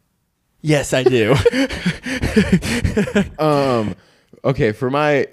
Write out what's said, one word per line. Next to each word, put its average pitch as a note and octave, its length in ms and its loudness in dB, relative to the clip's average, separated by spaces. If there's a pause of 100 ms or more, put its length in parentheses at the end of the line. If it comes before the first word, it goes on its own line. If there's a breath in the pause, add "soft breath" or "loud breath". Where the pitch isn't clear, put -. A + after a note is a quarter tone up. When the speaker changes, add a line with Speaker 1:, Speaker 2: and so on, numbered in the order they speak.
(680)
Speaker 1:
Yes, C#3+ 280 0
I C3 80 2
do. A#2+ 380 4
<laughs> A3+ 2000 -2
Speaker 2:
Um, C3+ 560 0 (500 soft breath)
okay, B2+ 280 0
for B2 180 -4
my, C#3+ 420 0